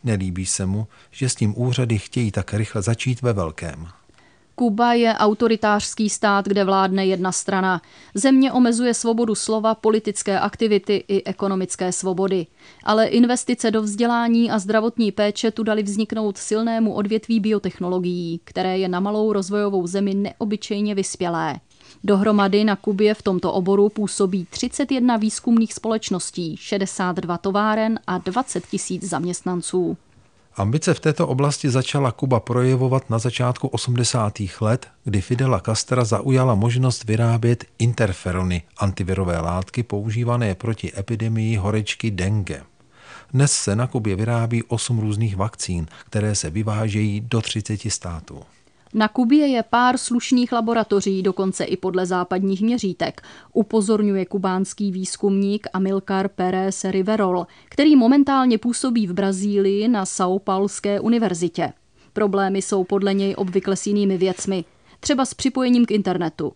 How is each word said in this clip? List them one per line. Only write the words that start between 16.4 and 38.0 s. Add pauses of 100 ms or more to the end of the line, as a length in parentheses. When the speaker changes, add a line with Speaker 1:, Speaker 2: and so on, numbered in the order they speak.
Speaker 2:
odvětví
biotechnologií,
které
je
na
malou
rozvojovou
zemi
neobyčejně
vyspělé. (440)
Dohromady
na
Kubě
v
tomto
oboru
působí
třicet
jedna
výzkumných
společností,
šedesát
dva
továren
a
dvacet
tisíc
zaměstnanců. (600)
Speaker 1:
Ambice
v
této
oblasti
začala
Kuba
projevovat
na
začátku
osmdesátých
let, (180)
kdy
Fidela
Castra
zaujala
možnost
vyrábět (140)
interferony, (160)